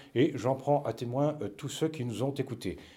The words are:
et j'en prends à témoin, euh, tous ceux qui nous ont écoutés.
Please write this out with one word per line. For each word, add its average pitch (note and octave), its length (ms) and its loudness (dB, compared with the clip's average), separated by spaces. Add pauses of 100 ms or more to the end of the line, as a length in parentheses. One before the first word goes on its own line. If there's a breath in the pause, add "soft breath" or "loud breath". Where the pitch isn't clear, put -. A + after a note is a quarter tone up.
(160 loud breath)
et D3 180 6
j'en B2+ 220 2
prends C#3+ 260 2
à A#2 120 -2
témoin, C#3 500 0
euh, G#2 40 -4
tous C3+ 220 -8
ceux - 180 0
qui D#3 180 -2
nous A2+ 180 -2
ont C#3 80 0
écoutés. A#2 460 -4 (200 loud breath)